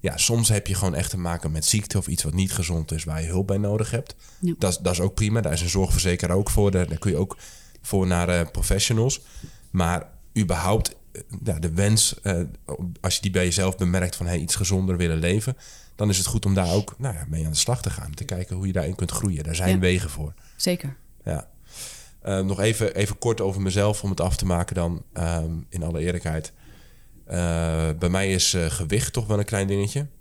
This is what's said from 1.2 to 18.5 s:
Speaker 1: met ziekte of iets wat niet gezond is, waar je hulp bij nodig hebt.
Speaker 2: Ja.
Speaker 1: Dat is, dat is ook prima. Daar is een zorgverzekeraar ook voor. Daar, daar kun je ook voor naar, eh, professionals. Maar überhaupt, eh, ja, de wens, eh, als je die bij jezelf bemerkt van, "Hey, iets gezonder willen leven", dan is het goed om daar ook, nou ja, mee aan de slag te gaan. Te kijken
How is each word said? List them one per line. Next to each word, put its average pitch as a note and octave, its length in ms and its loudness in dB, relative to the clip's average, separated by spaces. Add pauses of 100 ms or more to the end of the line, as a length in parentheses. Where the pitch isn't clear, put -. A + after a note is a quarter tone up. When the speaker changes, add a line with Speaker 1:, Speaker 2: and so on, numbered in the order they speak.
Speaker 1:
met D#2 120 -4
ziekte - 340 0
of F2+ 100 -2
iets - 140 -2
wat D2 120 -2
niet F#2+ 180 2
gezond E2 400 -2
is, D#2+ 120 -4
waar D#2+ 180 -4
je E2 60 -4
hulp F#2 180 0
bij G2 120 0
nodig G#2 320 0
hebt. - 240 -4 (260)
Speaker 2:
Ja. E3+ 180 0
Speaker 1:
Dat G2 120 2
is, E2+ 80 -2
dat F2+ 140 0
is E2+ 80 0
ook G2 140 0
prima. A2 260 2
Daar D#2 120 0
is E2 80 0
een F2 80 -2
zorgverzekeraar F2+ 680 2
ook G2 140 2
voor. G2+ 200 4
Daar, F2+ 180 2
daar D#2+ 100 -4
kun G2+ 120 0
je F2 60 2
ook F#2+ 200 0 (460)
voor F#2+ 240 2
naar, F2 220 2
eh, E2+ 240 2
professionals. A2 680 2 (500)
Maar F2 380 0 (300)
überhaupt, F#2 580 2 (160)
eh, - 100 -14 (220)
ja, F2 140 0
de E2 140 -2
wens, G2+ 500 4
eh, F#2 180 2 (600)
als F2+ 140 0
je - 80 -2
die G2+ 80 0
bij F2+ 140 4
jezelf F#2 320 2
bemerkt F2+ 400 0
van, F2 100 -4
"Hey, F2 120 0
iets E2 160 -2
gezonder F#2 420 0
willen E2 220 2
leven", G2+ 380 0 (400)
dan G#2 120 2
is F#2+ 100 2
het F#2 80 0
goed - 200 0
om G2 80 4
daar F2+ 200 2
ook, G2+ 240 0
nou B2 160 -4
ja, D#2 140 -6
mee D#2+ 160 -2
aan D#2+ 80 -2
de D2+ 60 -2
slag A#2+ 240 0
te - 80 -2
gaan. D2 240 -8
Te - 100 -8
kijken F#2 320 -6